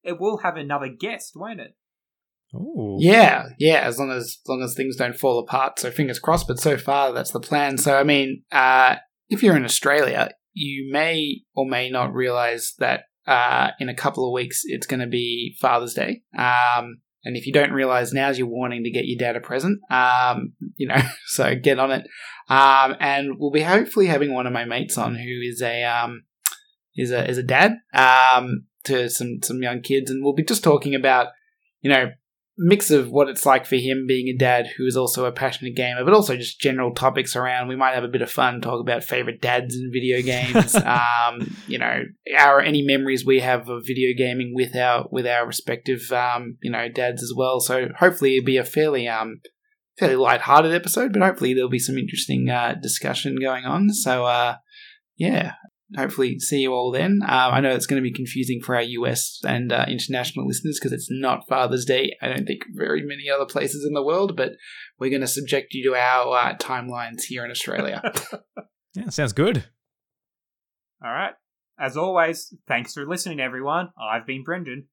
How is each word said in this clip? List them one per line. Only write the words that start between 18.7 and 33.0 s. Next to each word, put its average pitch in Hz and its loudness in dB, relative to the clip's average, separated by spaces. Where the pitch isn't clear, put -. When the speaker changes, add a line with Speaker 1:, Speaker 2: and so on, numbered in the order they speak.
Speaker 3:
to 117 -4
get 120 -2
your 120 -4
dad 120 -2
a 117 -4
present. 175 -2
Um, 127 2
you 131 -4
know, 127 2
<laughs> - -18
so 131 0
get 127 2
on 135 0
it. 131 -4
Um, 135 6
and 139 -2
we'll 143 0
be 151 4
hopefully 190 2
having 147 2
one 127 -2
of 123 -4
my 117 -2
mates 120 -4
on 117 -2
who 123 -8
is 120 -8
a, 120 -2
um, 120 -2
is 123 -2
a, 120 0
is 123 -2
a 127 -4
dad, 156 4
um, 127 6
to 123 0
some, 120 -6
some 127 -4
young 123 -4
kids, 135 0
and 135 -4
we'll 143 4
be 156 0
just 208 -2
talking 147 4
about, 131 4
you 139 2
know, 127 4
mix 190 4
of 135 6